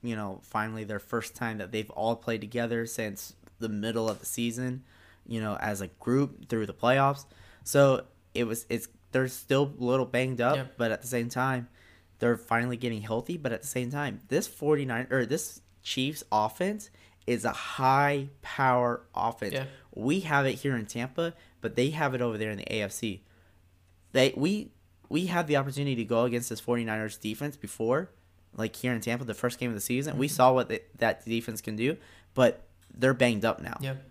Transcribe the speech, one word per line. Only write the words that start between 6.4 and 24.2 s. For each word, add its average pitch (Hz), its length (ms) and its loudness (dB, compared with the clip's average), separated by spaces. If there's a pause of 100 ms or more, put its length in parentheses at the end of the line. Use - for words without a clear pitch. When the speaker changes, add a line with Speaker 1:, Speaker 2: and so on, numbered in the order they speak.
Speaker 1:
through 110 180 -2
the - 80 -8
playoffs. 139 520 2 (380)
So 139 400 6 (300)
it 120 100 2
was, 113 240 -4
it's, - 200 -4 (240)
they're 131 160 2
still 139 500 2
a 123 60 -4
little 127 220 4
banged 127 340 0
up, 127 160 4
Speaker 2:
Yeah. 135 80 -4 (120)
Speaker 1:
but 117 160 2
at 104 100 -4
the 127 60 -10
same 120 200 0
time, 123 400 -2 (520)
they're 120 160 4
finally 120 400 0
getting 117 260 -4
healthy. 113 340 -2
But 143 160 -4
at 110 100 -6
the - 60 -10
same 123 220 -4
time, 143 380 -6
this 143 180 0
forty-nine, 135 640 0
or 127 160 2
this - 340 -4 (220)
Chiefs 139 480 -2
offense - 600 0 (360)
is 117 180 0
a 117 80 2
high 139 760 2 (140)
power 123 600 2 (120)
offense. 110 400 -2
Speaker 2:
Yeah. 135 100 -2 (300)
Speaker 1:
We 139 260 0
have 143 260 2
it 135 100 2
here 135 200 -2
in 110 100 -4
Tampa, 131 480 -4 (260)
but 107 140 -4
they 131 160 4
have 151 240 0
it 123 80 0
over 113 160 0
there 107 120 -2
in 101 80 -4
the - 160 -6
A 107 80 0
F 98 100 -4
C. 104 300 -6 (920)
They, 131 240 6